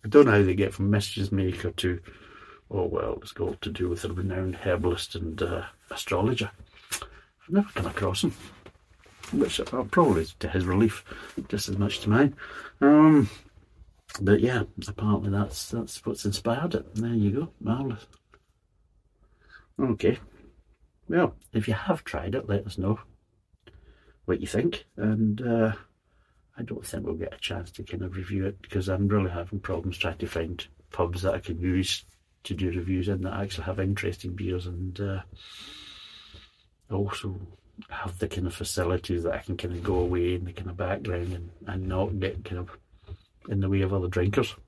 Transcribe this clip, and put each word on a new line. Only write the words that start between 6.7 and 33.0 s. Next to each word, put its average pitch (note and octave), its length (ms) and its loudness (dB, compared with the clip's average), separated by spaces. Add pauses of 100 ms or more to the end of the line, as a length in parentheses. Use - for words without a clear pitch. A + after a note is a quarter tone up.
I've - 580 -12
never G3+ 240 4
come G2 120 -2
across G2 360 -2
him, G#2 120 0 (1000)
which, - 260 2
uh, - 260 -2
probably G#2+ 380 4
is D#2 120 -6
to - 140 -6
his F#2 180 2
relief, G2+ 360 4 (460)
just G2+ 220 -4
as G2 80 -2
much G#2 220 0
to G#2+ 100 -2
mine. C3+ 260 6 (440)
Um, D3 480 10 (920)
but G2+ 200 6
yeah, A#2 240 2 (220)
apparently G#2 440 0
that's, G2+ 400 -2
that's - 340 -6
what's A2+ 220 -4
inspired A#2+ 480 0
it. - 200 -4
There A#2 200 0
you G#2 180 4
go, D3 160 -2 (100)
marvellous. A#2 480 -2 (1700)
Okay, A#2 380 2 (880)
well, E3 260 2 (180)
if G#2+ 140 0
you A2+ 80 0
have E3 300 -2
tried - 300 -6
it, - 140 -4
let G2+ 180 -2
us G2+ 120 -8
know G2 220 0 (1300)
what - 140 2
you G2 60 -6
think, - 380 0 (120)
and, G#2+ 440 2
uh, A#2 320 4 (840)
I B2 40 -8
don't - 220 -8
think - 220 -6
we'll E2 80 -4
get E2 180 -6
a - 60 -18
chance F#2 340 -6
to - 100 -12
kind F#2+ 200 -8
of F2+ 140 -6
review F#2+ 280 -2
it, G2+ 160 -4
because F#2+ 280 -2
I'm F#2+ 200 2
really G2 220 4
having F2 300 -6
problems F2+ 360 -4
trying E2+ 220 -4
to - 80 -4
find E2+ 400 -6 (240)
pubs F2 320 -2
that F#2+ 100 2
I - 60 -2
can E2+ 200 -6
use F2+ 460 0 (400)
to - 80 -8
do F2+ 180 -2
reviews F2+ 380 0